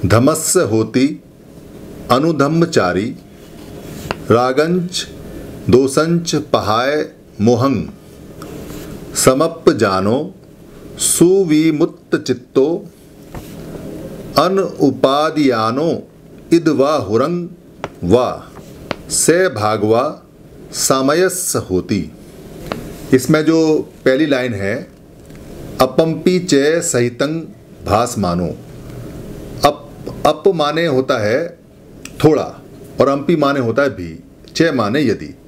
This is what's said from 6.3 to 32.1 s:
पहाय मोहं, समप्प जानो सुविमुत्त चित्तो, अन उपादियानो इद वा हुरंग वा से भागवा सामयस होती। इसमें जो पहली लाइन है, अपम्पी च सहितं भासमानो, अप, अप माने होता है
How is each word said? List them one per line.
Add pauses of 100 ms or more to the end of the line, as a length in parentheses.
पहाय (360)
मोहं, (1300)
समप्प
जानो (640)
सुविमुत्त
चित्तो, (1500)
अन
उपादियानो (460)
इद
वा
हुरंग (560)
वा (580)
से
भागवा (520)
सामयस (180)
होती। (1000)
इसमें
जो (160)
पहली
लाइन
है, (840)
अपम्पी
च
सहितं (460)
भासमानो, (1160)
अप, (360)
अप
माने
होता
है (640)